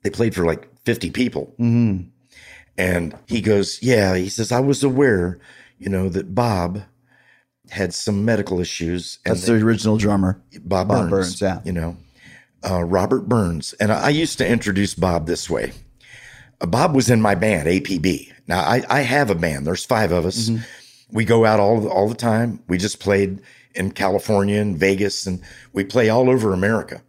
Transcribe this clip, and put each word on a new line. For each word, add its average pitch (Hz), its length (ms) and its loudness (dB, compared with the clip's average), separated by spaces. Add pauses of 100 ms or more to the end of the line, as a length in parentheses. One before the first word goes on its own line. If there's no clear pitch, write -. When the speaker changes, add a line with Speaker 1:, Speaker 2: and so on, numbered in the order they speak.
Speaker 1:
they 101 60 -2
played 113 240 0
for, 87 120 0
like, 80 220 -2 (180)
fifty 113 260 -2
people." 117 480 -4
Speaker 2:
Mm-hmm. 117 480 2 (680)
Speaker 1:
And 87 360 -2 (140)
he 110 140 -2
goes, 101 420 2
"Yeah," 104 320 4
he 92 140 -2
says, 110 220 -4
"I 120 100 2
was 139 220 2
aware, 120 560 2 (380)
you - 120 -8
know, 95 200 -2
that 92 240 -6
Bob 101 480 -2 (880)
had 92 240 -4
some 104 320 -2
medical 101 340 0
issues." 87 680 -6
And 90 100 0
Speaker 2:
That's 87 120 -6
Speaker 1:
they 117 100 4
Speaker 2:
the 107 80 2
original 110 320 2
drummer. 98 440 0 (200)
Speaker 1:
Bob 92 260 -2
Speaker 2:
Bob 104 220 0
Speaker 1:
Burns, 92 300 -2
Speaker 2:
Burns, - 20 -4
yeah. 92 220 -2
Speaker 1:
you 95 80 -6
know, 85 260 -4 (720)
uh, 90 160 0
Robert 92 460 0
Burns. 87 500 0
And 104 120 2
I, - 160 0
I - 20 4
used 160 300 0
to - 80 0
introduce 104 480 0
Bob 85 320 0
this 85 220 -4
way. 64 220 -4 (880)
Uh, - 40 -4
Bob 147 300 0
was 120 140 2
in 113 120 4
my 101 140 4
band, 87 320 0
A 92 120 4
P 92 200 -4
B. 80 320 -2 (160)
Now, 90 140 0
I, 110 280 2
I 135 120 2
have 131 280 2
a 95 60 2
band. 76 320 -2
There's 92 180 -4
five 107 260 2
of 87 140 2
us. 110 240 -2
Speaker 2:
Mm-hmm. 113 140 -2 (520)
Speaker 1:
We 113 100 2
go 113 200 4
out 107 140 4
all, 107 280 2
all 101 220 2
the 117 60 -4
time. 113 520 -2
We 90 100 0
just 98 220 -4
played 98 400 0 (360)
in 95 160 -4
California 101 680 0
and 101 180 -2
Vegas, 98 500 0
and 90 140 -4 (300)
we 98 120 -2
play 110 260 2
all 127 200 4
over 110 240 2
America. 98 560 -2